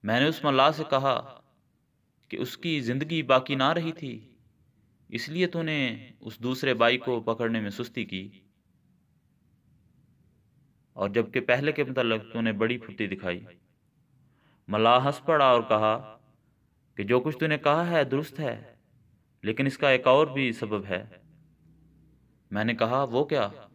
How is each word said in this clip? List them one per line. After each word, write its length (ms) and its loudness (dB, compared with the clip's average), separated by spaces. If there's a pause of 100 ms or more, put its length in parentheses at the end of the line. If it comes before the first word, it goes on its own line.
मैंने 240 2
उस 160 -4
मल्लाह 280 6
से 140 -6
कहा 260 2 (1160)
कि 80 -10
"उसकी 440 -6
ज़िंदगी 420 -4
बाकी 320 2
ना 160 2
रही 220 -4
थी, 200 -12 (960)
इसलिए 380 -4
तूने 280 -4 (460)
उस 180 -16
दूसरे 360 -2
बाई 220 4
को 240 -2
पकड़ने 380 -2
में 100 -6
सुस्ती 340 -8
की, 180 -10 (2750)
और 160 -2
जबकि 300 0
पहले 300 2
के 120 -2
मुतालिक 380 0 (100)
तूने 220 -2
बड़ी 240 0
फुर्ती 280 -6
दिखाई।" 340 -6 (1300)
मल्लाह 320 6
हंस 260 -2
पड़ा 280 6
और 140 4
कहा 260 4 (1040)
कि 80 -6
"जो 160 4
कुछ 200 -4
तूने 200 -2
कहा 240 2
है 220 2
दुरुस्त 340 -4
है, 160 -4 (880)
लेकिन 220 -2
इसका 240 0
एक 180 4
और 240 6
भी 220 -2
सबब 320 -4
है।" 140 -4 (1500)
मैंने 240 0
कहा, 320 2
"वो 180 0
क्या?" 220 0 (280)